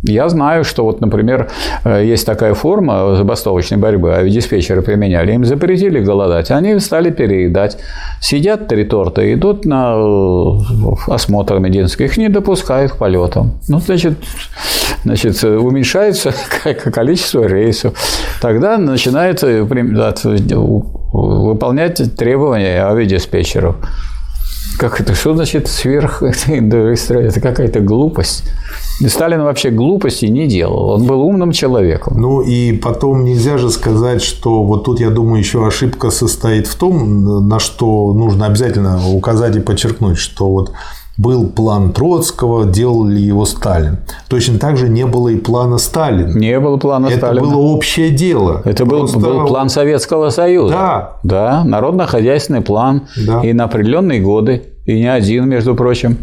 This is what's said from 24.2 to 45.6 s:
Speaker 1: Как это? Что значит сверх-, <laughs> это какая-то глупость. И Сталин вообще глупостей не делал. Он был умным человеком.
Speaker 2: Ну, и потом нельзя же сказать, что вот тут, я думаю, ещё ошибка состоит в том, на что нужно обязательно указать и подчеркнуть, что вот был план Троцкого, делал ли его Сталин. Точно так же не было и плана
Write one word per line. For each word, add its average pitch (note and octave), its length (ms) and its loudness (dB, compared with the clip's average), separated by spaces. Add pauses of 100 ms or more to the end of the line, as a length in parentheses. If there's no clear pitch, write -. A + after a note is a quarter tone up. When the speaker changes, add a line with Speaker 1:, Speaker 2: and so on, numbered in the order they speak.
Speaker 1:
Как - 220 -2
это? G2+ 140 0
Что D#3 200 0
значит D#3+ 340 -2
сверх-, C#3+ 540 -2
<laughs> - 0 -
это A#2 1160 0
какая-то A#2+ 400 0
глупость. A2+ 640 0 (560)
И C#3 80 2
Сталин D#3+ 340 0
вообще C#3+ 280 0
глупостей B2+ 580 0
не C3+ 180 2
делал. F#2+ 440 0
Он G#2+ 160 2
был C3 160 2
умным F3 300 2
человеком. G#2+ 680 0
Speaker 2:
Ну, C3 200 2
и A#2+ 320 0
потом B2+ 520 0
нельзя B2 340 2
же B2 120 0
сказать, A#2 520 0
что A2+ 400 0
вот G2+ 220 0
тут, A#2+ 160 0
я A2+ 100 2
думаю, A2+ 300 2
ещё A2 240 0
ошибка A#2+ 460 -2
состоит G#2+ 560 -2
в - 100 -6
том, G#2 720 0
на A2 100 2
что G#2+ 540 0
нужно G#2+ 340 2
обязательно G2+ 540 0 (120)
указать G#2+ 440 0
и G#2+ 40 0
подчеркнуть, G#2 580 -2
что - 320 -4
вот F#2+ 220 0 (460)
был A2+ 300 2
план G2+ 440 0
Троцкого, B2 720 0
делал A2+ 400 2
ли G#2 160 2
его G2+ 240 2
Сталин. E2+ 540 -2 (300)
Точно B2 300 0
так C#3+ 180 0
же B2+ 120 0
не A#2 160 0
было A#2+ 260 0
и A2 60 0
плана A#2+ 420 0